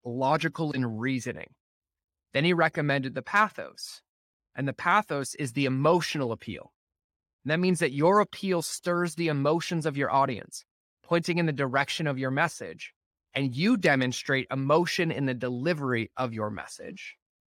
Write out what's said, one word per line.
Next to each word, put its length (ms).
logical 680
in 260
reasoning. 560
Then 140
he 80
recommended 640
the 80
pathos, 800
and 140
the 60
pathos 600
is 200
the 120
emotional 640
appeal. 400
And 60
that 100
means 200
that 120
your 280
appeal 420
stirs 540
the 140
emotions 580
of 100
your 140
audience, 520
pointing 380
in 80
the 40
direction 540
of 140
your 100
message, 640
and 220
you 220
demonstrate 720
emotion 580
in 160
the 80
delivery 840
of 160
your 200
message. 680